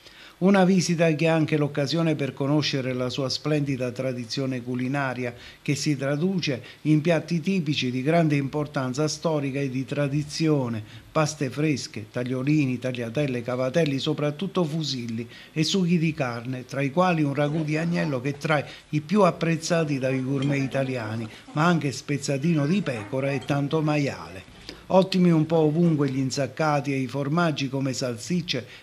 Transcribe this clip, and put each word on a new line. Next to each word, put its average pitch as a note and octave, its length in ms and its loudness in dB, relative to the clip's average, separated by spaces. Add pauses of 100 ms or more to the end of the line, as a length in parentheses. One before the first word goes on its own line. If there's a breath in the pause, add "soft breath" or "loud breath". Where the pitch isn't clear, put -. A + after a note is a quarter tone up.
(420 loud breath)
Una F#3+ 240 6
visita E3+ 460 4
che D#3 140 0
è - 20 4
anche D#3+ 280 4
l'occasione D3 600 0
per C3 180 -4
conoscere C#3 600 0
la B2+ 180 -2
sua C3 180 -2
splendida C#3 640 -2
tradizione B2+ 720 -4
culinaria, B2+ 720 -2 (260 loud breath)
che C#3+ 140 0
si D3 200 0
traduce D3 680 -2 (200 loud breath)
in D3+ 180 4
piatti E3 400 0
tipici D3 500 0
di B2+ 100 -2
grande D#3 360 4
importanza C#3 680 -2
storica C#3+ 520 -2
e C#3 100 -2
di C3 160 -4
tradizione, C#3+ 960 0 (280 loud breath)
paste D3 400 0
fresche, B2+ 580 -2
tagliolini, B2+ 680 0
tagliatelle, B2 640 -4
cavatelli, C3 560 0
soprattutto D3 640 -2
fusilli B2+ 680 -4 (240 loud breath)
e D#3 100 0
sughi F3 360 2
di D#3+ 120 2
carne, B2 540 -6
tra C3+ 160 -6
i C#3 80 0
quali F3 320 2
un C#3 140 0
ragù D3 280 0
di D3+ 140 -2
agnello E3+ 420 0
che C3 100 -4
è C#3 80 -6
tra C#3+ 280 0 (240 loud breath)
i D3+ 120 0
più F#3+ 200 2
apprezzati E3 760 2
dai C3 240 0
gourmet C#3 360 0
italiani, A#2+ 720 -4 (220 loud breath)
ma D#3 160 2
anche D3 240 2
spezzatino C#3+ 760 0
di F#3 160 2
pecora C3 480 -4
e C3+ 160 -4
tanto C#3+ 380 0
maiale. G2 640 -2 (440 loud breath)
Ottimi F#3 380 6
un D#3 140 6
po' E3 140 2
ovunque D3+ 500 4
gli C3 80 -2
insaccati C#3 720 0
e C3+ 60 0
i C3 100 -2
formaggi C#3 600 0
come C3+ 240 -2
salsicce, B2+ 720 -4 (160 loud breath)